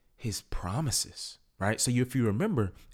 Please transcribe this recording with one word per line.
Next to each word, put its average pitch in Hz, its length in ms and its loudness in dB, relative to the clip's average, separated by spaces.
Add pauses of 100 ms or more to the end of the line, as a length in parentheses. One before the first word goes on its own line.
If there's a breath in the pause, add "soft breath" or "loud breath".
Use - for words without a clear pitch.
(160)
his - 240 -4
promises, - 960 -4 (200)
right? 104 200 2
So - 120 0
you, 120 120 4
if 123 120 -2
you 127 100 4
remember 113 480 2 (220 soft breath)